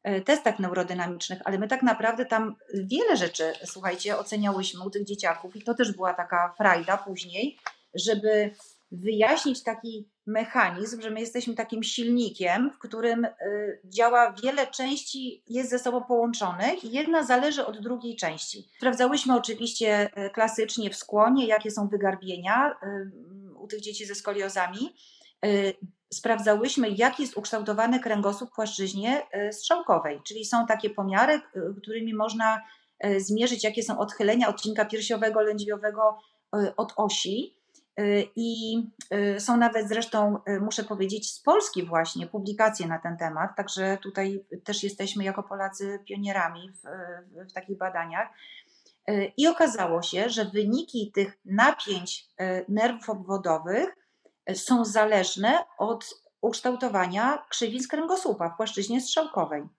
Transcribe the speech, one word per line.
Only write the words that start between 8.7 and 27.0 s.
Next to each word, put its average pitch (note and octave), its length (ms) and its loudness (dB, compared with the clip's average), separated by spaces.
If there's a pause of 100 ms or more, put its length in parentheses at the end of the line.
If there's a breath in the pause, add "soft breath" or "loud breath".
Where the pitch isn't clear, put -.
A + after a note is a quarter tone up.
wyjaśnić A3 720 2
taki A3 460 -8 (180)
mechanizm, A3 720 0
że A3 80 -6
my A3 100 -6
jesteśmy A#3 340 -4
takim A3+ 300 -4
silnikiem, A#3 880 0
w - 80 -20
którym, A#3 460 0
y, G#3 600 -4
działa A#3 480 6 (100)
wiele C4+ 240 0
części, C4 800 -6
jest A#3+ 220 -4
ze B3 100 0
sobą B3 240 0
połączonych A#3 800 0
i A3+ 80 -10
jedna D#4 320 2
zależy C4 420 2
od G#3+ 140 -8
drugiej A#3 360 -6
części. E3 640 -6
Sprawdzałyśmy B3+ 580 2
oczywiście, A3 760 0 (160)
y, G3+ 40 -6
klasycznie A3 600 0
w - 60 -8
skłonie, A#3 520 4
jakie G#3+ 240 2
są G#3 160 -2
wygarbienia, G3 840 0
y, G3 400 -10 (480)
u G#3+ 80 -16
tych G#3+ 140 -8
dzieci G#3 240 -10
ze G3+ 100 -10
skoliozami, G3 800 -4 (500 soft breath)
y, G3+ 280 4 (400)
sprawdzałyśmy, A3 760 2
jak A#3+ 300 4